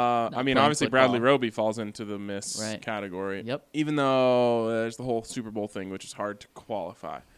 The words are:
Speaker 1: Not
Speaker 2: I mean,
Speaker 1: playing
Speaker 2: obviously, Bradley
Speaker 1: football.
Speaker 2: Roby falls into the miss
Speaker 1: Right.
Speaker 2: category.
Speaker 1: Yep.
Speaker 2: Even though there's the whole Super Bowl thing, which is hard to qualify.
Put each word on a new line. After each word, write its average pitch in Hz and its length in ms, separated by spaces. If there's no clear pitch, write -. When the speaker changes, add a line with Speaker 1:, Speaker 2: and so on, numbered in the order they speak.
Speaker 1:
Not - 40
Speaker 2:
I - 40
mean, 131 180
Speaker 1:
playing - 20
Speaker 2:
obviously, 143 300
Bradley 127 300
Speaker 1:
football. 123 140
Speaker 2:
Roby 127 180
falls 110 280
into 107 280
the 104 120
miss 101 420
Speaker 1:
Right. 107 200
Speaker 2:
category. 98 600
Speaker 1:
Yep. 120 320
Speaker 2:
Even 151 220
though 127 720
there's 113 260
the 123 60
whole 117 200
Super 113 280
Bowl 104 180
thing, 95 220
which 95 160
is - 80
hard 104 260
to - 80
qualify. 85 720